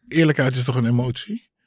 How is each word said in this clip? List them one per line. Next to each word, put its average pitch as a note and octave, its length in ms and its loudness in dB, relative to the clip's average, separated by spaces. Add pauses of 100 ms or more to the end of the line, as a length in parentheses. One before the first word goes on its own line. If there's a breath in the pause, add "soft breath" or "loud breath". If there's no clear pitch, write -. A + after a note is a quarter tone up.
eerlijkheid D3 480 2
is B2 80 -4
toch B2+ 120 -2
een A#2 100 0
emotie? B2+ 600 -2 (180)